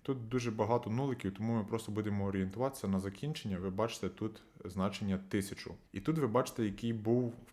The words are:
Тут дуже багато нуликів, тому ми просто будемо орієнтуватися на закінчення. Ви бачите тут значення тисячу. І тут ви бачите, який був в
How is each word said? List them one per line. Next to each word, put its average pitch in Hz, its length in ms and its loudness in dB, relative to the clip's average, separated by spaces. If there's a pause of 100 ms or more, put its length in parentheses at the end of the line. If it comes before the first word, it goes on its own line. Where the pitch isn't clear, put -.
Тут 123 260 -4
дуже 117 240 0
багато 110 380 2
нуликів, 120 440 0
тому 113 220 0
ми 110 80 2
просто 110 280 -4
будемо 101 340 0
орієнтуватися 98 600 0
на 98 120 4
закінчення. 98 600 -4
Ви 95 100 -2
бачите 101 400 0
тут 107 340 -6 (220)
значення 95 540 0 (100)
тисячу. - 440 -2 (180)
І - 80 -4
тут 160 180 2
ви 139 100 2
бачите, 120 380 2
який 107 280 0
був 113 400 2 (140)
в - 60 -20